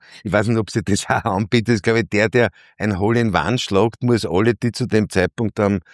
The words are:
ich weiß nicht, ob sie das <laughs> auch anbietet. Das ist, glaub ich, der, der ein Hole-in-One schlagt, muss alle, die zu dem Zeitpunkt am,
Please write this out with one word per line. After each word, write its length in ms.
ich 80
weiß 160
nicht, 100
ob 120
sie 120
das 220
<laughs> 60
auch 160
anbietet. 420
Das 60
ist, 80
glaub 160
ich, 100
der, 220
der 180
ein 200
Hole-in-One 600
schlagt, 440
muss 220
alle, 300
die 180
zu 140
dem 240
Zeitpunkt 500
am, 200